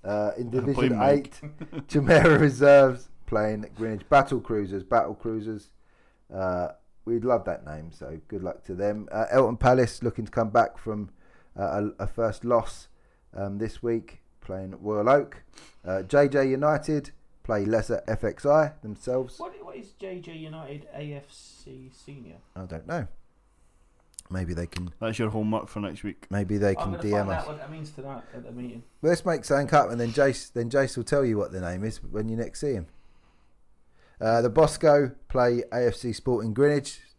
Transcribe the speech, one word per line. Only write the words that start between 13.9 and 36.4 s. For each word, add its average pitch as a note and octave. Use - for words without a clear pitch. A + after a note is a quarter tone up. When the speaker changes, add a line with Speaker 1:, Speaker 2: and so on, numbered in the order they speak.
Speaker 1:
playing F#2+
Royal G#2
Oak. -
Uh, F#2
J C#3+
J C3+
United D3
play G#2
Leicester A2
F A2
X -
I D3
themselves. B2+
Speaker 3:
What, -
what -
is -
J F#3
J E3
United D#3
A D3
F C#3+
C C3
Senior? C3
Speaker 1:
I F#2+
don't E3
know. D#3
Maybe F2+
they E2+
can F2+
Speaker 2:
That's A2
your A2+
homework G#2+
for G#2+
next G2+
week. -
Speaker 1:
maybe G2+
they G2+
Speaker 3:
I'm F#2
Speaker 1:
can F#2+
Speaker 3:
gonna F2+
Speaker 1:
D G#2
M G#2
Speaker 3:
find -
Speaker 1:
us. F2
Speaker 3:
out -
what D3+
that D3+
means D#3
tonight C3+
at B2
the A#2
meeting. A#2+
Speaker 1:
Let's E3
make E3
something C#3+
up, C3+
and A#2+
then A#2
Jace, C#3
then A#2
Jace C3
will A#2
tell C#3+
you A2+
what G2
the F#2
name F#2
is -
when A2
you A2+
next -
see C#3+
him. F2+
Uh, A#2
the A#2+
Bosco D3
play B2
A B2
F A2+
C A#2+
Sporting A2